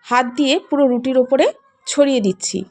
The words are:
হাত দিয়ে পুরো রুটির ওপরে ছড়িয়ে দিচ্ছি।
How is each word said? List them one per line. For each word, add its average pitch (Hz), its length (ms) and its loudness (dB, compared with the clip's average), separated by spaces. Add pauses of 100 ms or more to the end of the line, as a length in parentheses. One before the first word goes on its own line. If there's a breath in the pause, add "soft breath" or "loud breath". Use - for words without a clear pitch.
হাত 247 220 0
দিয়ে 302 340 0
পুরো 285 280 0
রুটির 247 300 0
ওপরে 269 360 2 (340)
ছড়িয়ে 277 340 2
দিচ্ছি। 190 500 -4